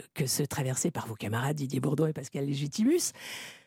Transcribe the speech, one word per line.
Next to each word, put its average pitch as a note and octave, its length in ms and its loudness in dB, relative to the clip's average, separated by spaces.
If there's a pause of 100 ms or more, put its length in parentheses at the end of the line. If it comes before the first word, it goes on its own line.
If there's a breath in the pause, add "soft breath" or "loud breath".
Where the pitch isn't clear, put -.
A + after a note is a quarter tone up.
(140)
que C#3 140 0
ceux D3 180 2
traversés C3+ 460 0
par - 160 -6
vos A2+ 80 -6
camarades A#2+ 400 0
Didier C3+ 240 -2
Bourdon D3 260 2
et D#3 80 2
Pascal C#3 320 -4
Légitimus, D3 680 2 (540 loud breath)